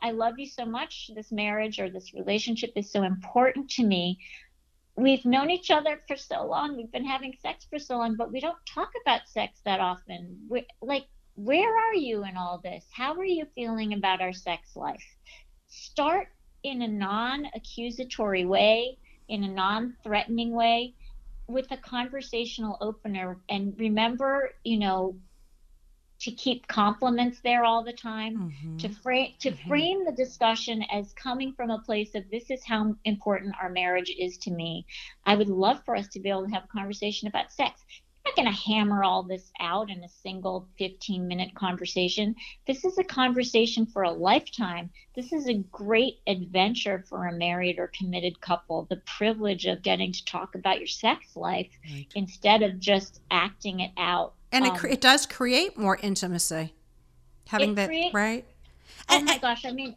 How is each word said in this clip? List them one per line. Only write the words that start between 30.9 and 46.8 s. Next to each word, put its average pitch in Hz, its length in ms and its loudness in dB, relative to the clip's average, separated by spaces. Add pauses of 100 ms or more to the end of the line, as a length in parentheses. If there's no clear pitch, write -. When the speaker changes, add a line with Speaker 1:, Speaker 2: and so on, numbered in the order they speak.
Speaker 1:
as 202 220 -4
coming 262 400 -4
from 240 160 -4
a 220 80 -2
place 214 360 -2
of, 190 160 -6
"This 233 200 -6
is 254 120 -4
how 214 320 2 (120)
important 202 520 0
our 185 120 -4
marriage 180 480 0
is 180 200 -2
to - 120 -6
me. 165 340 -4 (400)
I 208 120 8
would 208 120 4
love 196 380 4
for 214 100 0
us 202 120 -2
to 190 120 -14
be 196 80 -2
able 190 160 0
to 208 80 -4
have 190 120 -4
a - 40 -20 (100)
conversation 202 480 -4
about - 260 -2
sex." - 280 -2 (460)
I'm 539 60 0
not - 40 -6
gonna 233 180 4
hammer 208 480 4
all 185 200 4
this 185 280 -8 (100)
out 190 280 -2
in 180 160 -10
a 175 40 -20
single 185 600 -8 (100)
fifteen-minute 185 760 -4
conversation. 180 840 0 (300)
This 269 180 -2
is 370 140 2
a 370 40 4
conversation 240 840 2
for 196 160 -2
a 175 80 4
lifetime. 175 800 2 (240)
This 247 180 -8
is 285 160 -2
a 233 60 2 (180)
great 220 540 2
adventure 190 840 0